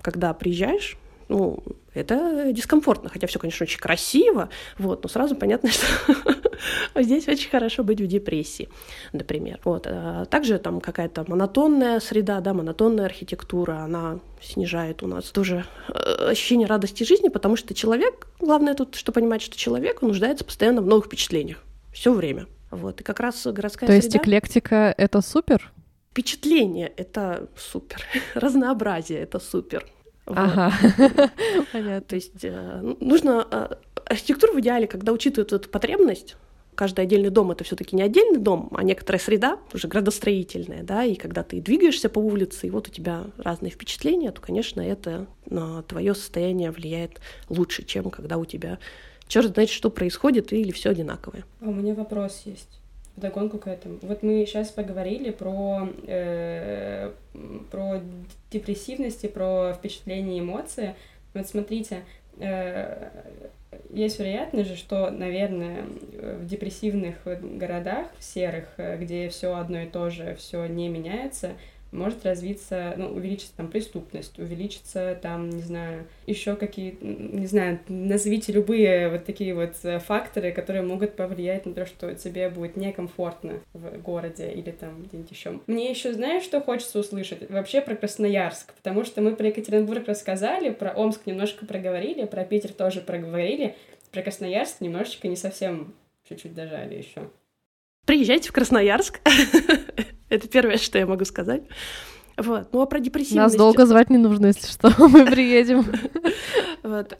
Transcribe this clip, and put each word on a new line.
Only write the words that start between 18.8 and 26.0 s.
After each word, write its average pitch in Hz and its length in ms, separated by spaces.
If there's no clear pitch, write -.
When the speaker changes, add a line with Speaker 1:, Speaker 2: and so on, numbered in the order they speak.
Speaker 1:
что - 160
понимать, 226 300
что - 160
человек, 254 460
он 233 60
нуждается 220 360
постоянно 226 360
в 190 60
новых 208 180
впечатлениях, - 580
всё 247 200
время. 165 320
Вот, 185 300
и - 20
как - 160
раз 240 280
городская 208 400
Speaker 2:
То 202 80
есть 220 160
Speaker 1:
среда 294 120
Speaker 2:
эклектика — 214 720
это 202 240
супер? - 500